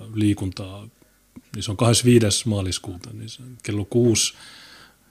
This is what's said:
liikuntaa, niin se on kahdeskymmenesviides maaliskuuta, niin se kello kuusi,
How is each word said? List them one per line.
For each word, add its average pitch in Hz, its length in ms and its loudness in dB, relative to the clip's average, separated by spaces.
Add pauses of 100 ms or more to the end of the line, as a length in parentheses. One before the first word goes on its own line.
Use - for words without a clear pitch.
(140)
liikuntaa, 101 720 -2 (680)
niin 107 80 -8
se - 80 -6
on 92 60 -4
kahdeskymmenesviides 117 680 4
maaliskuuta, 95 680 -4
niin 110 160 -14
se 123 140 -20 (200)
kello 101 220 -4
kuusi, 120 480 2 (760)